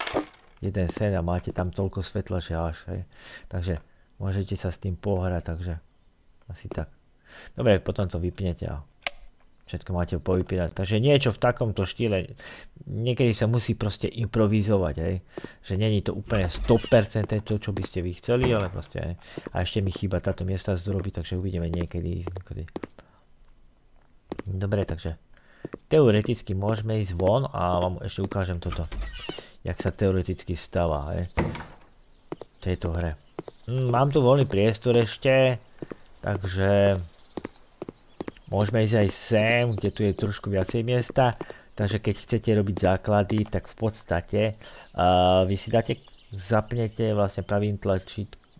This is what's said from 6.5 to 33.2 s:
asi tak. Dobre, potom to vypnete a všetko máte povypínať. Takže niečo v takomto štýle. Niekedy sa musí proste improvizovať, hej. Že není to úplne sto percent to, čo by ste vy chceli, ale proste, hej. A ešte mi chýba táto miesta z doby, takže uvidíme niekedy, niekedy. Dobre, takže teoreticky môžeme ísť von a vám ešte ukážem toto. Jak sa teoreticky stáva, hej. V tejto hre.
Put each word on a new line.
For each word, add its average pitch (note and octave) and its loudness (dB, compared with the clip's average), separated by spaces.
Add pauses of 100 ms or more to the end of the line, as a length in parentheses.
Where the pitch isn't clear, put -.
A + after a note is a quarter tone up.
asi - -16
tak. - -8 (640)
Dobre, G#2+ 4
potom F#2+ -2
to E2+ -4
vypnete F2 -4
a C#2+ -8 (840)
všetko - -10
máte F2 -2
povypínať. F2+ 0
Takže G2 -2
niečo C3+ 4
v - -6
takomto A#2+ 0
štýle. G2 -2 (540)
Niekedy A#2 0
sa A2+ 2
musí A2+ 0
proste - -2
improvizovať, G#2 2
hej. F2+ -2 (400)
Že - -6
není G#2+ 2
to F#2+ -4
úplne G2+ -2
sto - 2
percent G#2+ 2
to, G#2+ -2
čo - -6
by F#2+ -4
ste F2+ -4
vy F2+ -4
chceli, B2 2
ale G2+ 0
proste, F2 -10
hej. E2 -6 (400)
A F2+ 0
ešte F2+ -2
mi F#2+ -2
chýba F#2+ -2
táto F#2+ -2
miesta F#2+ -2
z F2+ -4
doby, F#2+ -2
takže F2 -4
uvidíme F2+ -2
niekedy, E2+ -4
niekedy. F2+ -10 (1800)
Dobre, G2 0
takže E2 -6 (640)
teoreticky A2 4
môžeme A2 -2
ísť F#2+ -2
von G2 2
a F2+ 0
vám F2+ 0
ešte F#2+ -6
ukážem F2+ -2
toto. E2+ -6 (760)
Jak - -6
sa F#2 0
teoreticky F#2 0
stáva, D#2+ -2
hej. F2 -4 (1300)
V - -20
tejto F2+ -2
hre. E2+ -4 (480)